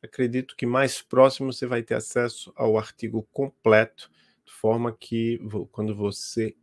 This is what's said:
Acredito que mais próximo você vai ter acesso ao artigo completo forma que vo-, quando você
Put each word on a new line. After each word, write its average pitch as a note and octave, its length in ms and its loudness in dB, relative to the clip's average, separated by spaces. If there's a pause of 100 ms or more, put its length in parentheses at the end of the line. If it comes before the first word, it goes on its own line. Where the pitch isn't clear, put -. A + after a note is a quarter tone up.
Acredito B2+ 540 -4
que B2+ 100 -4
mais C3 340 0
próximo C3 520 4
você B2+ 140 -6
vai A#2+ 180 -2
ter A#2 100 -2
acesso A#2+ 600 -4
ao A2 200 2
artigo A2 460 -4 (100)
completo A2+ 760 2 (420)
forma A#2 400 0
que A#2 500 -4
vo-, G#2+ 240 -8
quando G#2+ 280 -6
você G#2 680 -4